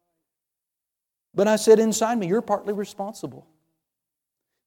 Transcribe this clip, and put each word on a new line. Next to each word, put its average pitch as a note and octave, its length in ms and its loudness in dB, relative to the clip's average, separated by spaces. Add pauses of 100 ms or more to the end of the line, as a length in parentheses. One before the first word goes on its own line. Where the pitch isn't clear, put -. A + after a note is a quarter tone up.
(1300)
But G3+ 160 0
I G#3+ 80 2
said G#3+ 220 6
inside A3 380 0
me, G3 100 -4
"You're G#3+ 140 0
partly G3+ 300 -4
responsible." G3 720 -10 (1200)